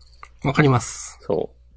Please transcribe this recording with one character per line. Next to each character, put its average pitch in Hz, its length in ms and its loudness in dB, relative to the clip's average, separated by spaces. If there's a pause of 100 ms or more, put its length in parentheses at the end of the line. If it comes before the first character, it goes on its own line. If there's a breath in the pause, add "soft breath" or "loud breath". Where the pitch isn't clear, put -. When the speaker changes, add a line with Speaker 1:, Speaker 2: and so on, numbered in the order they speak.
(440)
Speaker 1:
わ 143 100 -2
か 151 80 4
り 147 80 4
ま 123 100 4
す。 - 360 -10 (100)
Speaker 2:
そ - 260 -4
う。 - 40 -20 (220)